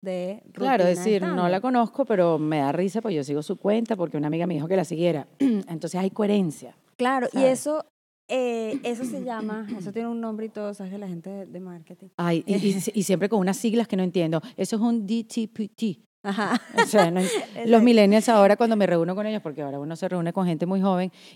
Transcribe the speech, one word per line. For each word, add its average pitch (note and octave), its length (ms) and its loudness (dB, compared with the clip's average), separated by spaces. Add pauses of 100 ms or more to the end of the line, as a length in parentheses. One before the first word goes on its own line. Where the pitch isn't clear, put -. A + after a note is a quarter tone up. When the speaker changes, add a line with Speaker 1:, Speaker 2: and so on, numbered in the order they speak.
Speaker 1:
de F#3 360 -6 (120)
Speaker 2:
Claro, B3 320 2
Speaker 1:
rutina - 20 4
de F3+ 80 4
Speaker 2:
decir, F#3 280 0
no F#3 60 -2 (200)
la F#3 100 2
Speaker 1:
stand-up. - 40 -2
Speaker 2:
conozco, B3 440 0
pero E3+ 320 2
me D3+ 220 0
da C#3 120 2
risa, F#3+ 300 -2
pues G#3+ 120 -4
yo C#3+ 100 -2
sigo D3 180 -4
su F3+ 140 -6
cuenta A3 400 0
porque E3 200 -4
una D3 120 -2
amiga E3 180 0
me F3 80 -2
dijo D3+ 140 -4
que F#3+ 80 2
la F3+ 80 2
siguiera. D#3+ 480 -2
<clears throat> - 80 -20
Entonces F#3 560 -2
hay F#3+ 140 0
coherencia, G3 640 -2 (220)
Speaker 1:
Claro, B3+ 360 0
y B3 60 -2
Speaker 2:
¿sabes? C4 200 4
Speaker 1:
eso, D4+ 260 -4 (460)
eh, A#3+ 540 -4
eso A#3+ 200 -6
se B3 200 -8
llama, A3 420 -6 (100)
eso G3 140 -10
tiene A3+ 180 -6
un A#3 120 -6
nombre A3 260 -6
y G#3+ 40 -12
todo, G#3 240 -8
¿sabes? F#3+ 180 -12
Que G3+ 60 -10
la G3+ 100 -10
gente E3+ 200 -10
de, G3 180 -12
de - 140 -16
marketing. F3+ 460 -18 (140)
Speaker 2:
Ay, E3+ 260 0
y, G3+ 80 0
y G3 180 2
Speaker 1:
<laughs> F#3+ 80 -2
Speaker 2:
si-, G#3 140 -6
y G#3 80 0
siempre F#3 260 0
con G#3 120 2
unas F#3 160 0
siglas A3+ 320 0
que G3+ 80 -2
no F#3 80 0
entiendo. E3 360 0 (160)
Eso F#3+ 200 -4
es G#3 60 0
un A#3 260 0
D A3+ 160 -2
T A3 240 -6
P G#3 260 -8
T. G#3+ 240 -4 (240)
Speaker 1:
Ajá. G3+ 380 -2 (160)
Speaker 2:
O - 100 2
sea, F#3 240 4
no F3+ 100 0
en-, F#3 60 0
Speaker 1:
<laughs> B4+ 60 -2 (240)
Exacto. A#3 140 -4
Speaker 2:
los A3+ 120 8
millennials A3 460 8
ahora G3+ 300 8
cuando A3+ 180 2
me G3+ 100 4
reúno E3+ 280 2
con G#3 120 -4
ellos, G#3+ 140 -4
porque D3+ 220 -8
ahora C#3 180 -6
uno D#3+ 160 -8
se F#3+ 100 -6
reúne E3+ 280 -2
con F#3+ 120 0
gente E3+ 200 0
muy F#3+ 160 0
joven, F#3 280 2 (260)